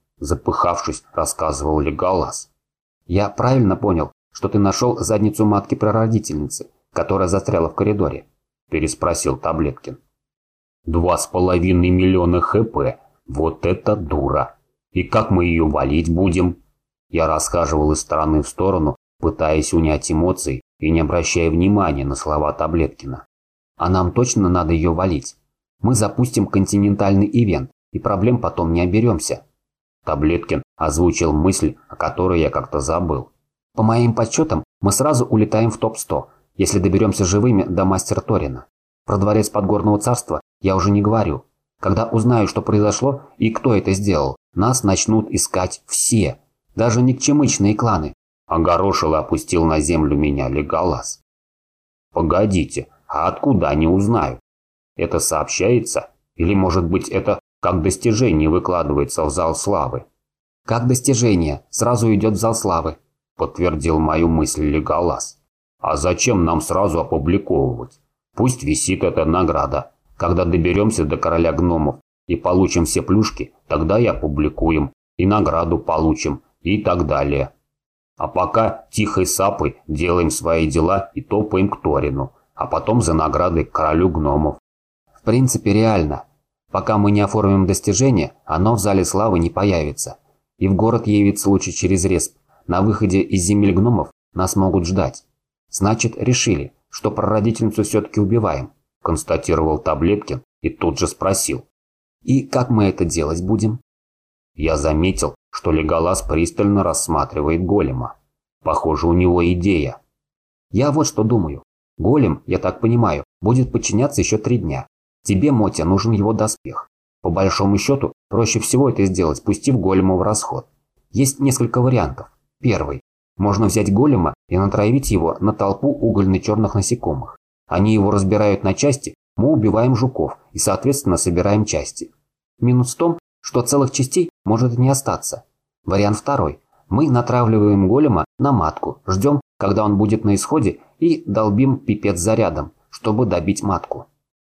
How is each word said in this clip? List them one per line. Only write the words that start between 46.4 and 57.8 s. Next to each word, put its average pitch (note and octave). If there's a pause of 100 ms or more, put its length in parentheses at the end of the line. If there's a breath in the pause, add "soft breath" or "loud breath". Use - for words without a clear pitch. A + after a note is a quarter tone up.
Даже A2+
никчемычные B2+
кланы», F#2+ (340)
огорошил E2+
и D#2
опустил E2
на D#2+
землю D2+
меня C#2+
Леголас. D2 (920)
«Погодите, F2 (200)
а D#2
откуда F#2
они D2+
узнают? F#2 (580)
Это E2+
сообщается? F2 (240)
Или, E2+
может F#2
быть, F2
это F#2+ (220)
как F2